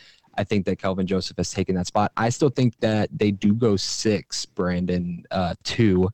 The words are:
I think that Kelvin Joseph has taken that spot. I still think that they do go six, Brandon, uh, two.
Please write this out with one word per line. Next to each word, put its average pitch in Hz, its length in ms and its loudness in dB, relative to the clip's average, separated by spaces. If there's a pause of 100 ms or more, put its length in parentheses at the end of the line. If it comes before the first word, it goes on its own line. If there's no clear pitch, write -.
(380)
I 104 80 -2
think 101 220 0
that 92 120 -2
Kelvin 95 260 -2
Joseph 92 300 -2
has 90 160 -4
taken 92 240 -2
that 90 120 -2
spot. - 280 0
I 113 140 0
still 139 200 2
think 127 300 0
that 107 320 0
they 104 200 0
do 101 220 2
go 113 220 2
six, - 680 -2
Brandon, 90 840 -2
uh, 85 260 -2 (100)
two. 92 480 2